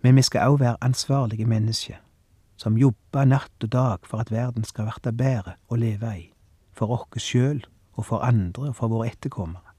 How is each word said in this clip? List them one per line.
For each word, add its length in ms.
Men 160
vi 80
skal 240
også 140
være 180
ansvarlige 640
mennesker, 560
som 200
jobber 520
natt 340
og 80
dag 380
for 140
at 100
verden 320
skal 240
verte 240
bedre 420
å 80
leve 400
i, 80
for 240
oss 240
selv 480
og 160
for 160
andre 460
og 100
for 80
våre 240
etterkommere. 480